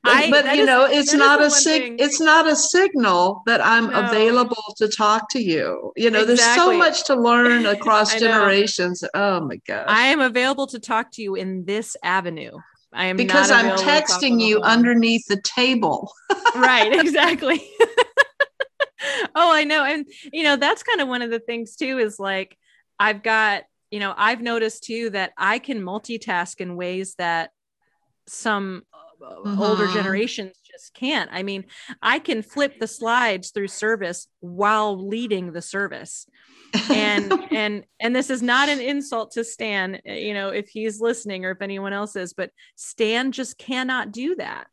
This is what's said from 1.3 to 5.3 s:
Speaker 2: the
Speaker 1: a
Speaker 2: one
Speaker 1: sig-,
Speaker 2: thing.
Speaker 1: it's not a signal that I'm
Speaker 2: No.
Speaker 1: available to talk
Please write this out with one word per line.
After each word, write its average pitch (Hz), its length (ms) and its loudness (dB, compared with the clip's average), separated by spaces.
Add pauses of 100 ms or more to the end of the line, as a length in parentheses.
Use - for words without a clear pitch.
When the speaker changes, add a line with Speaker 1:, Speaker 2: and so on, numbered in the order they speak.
Speaker 2:
the 294 60 6
Speaker 1:
a 294 40 4
Speaker 2:
one 294 100 4
Speaker 1:
sig-, 311 220 2
Speaker 2:
thing. 240 180 -8
Speaker 1:
it's 285 200 0
not 320 280 6
a 302 80 4
signal 214 880 2
that 233 200 2
I'm 226 240 4
Speaker 2:
No. - 180 0
Speaker 1:
available 233 720 2
to 214 100 2
talk 214 440 0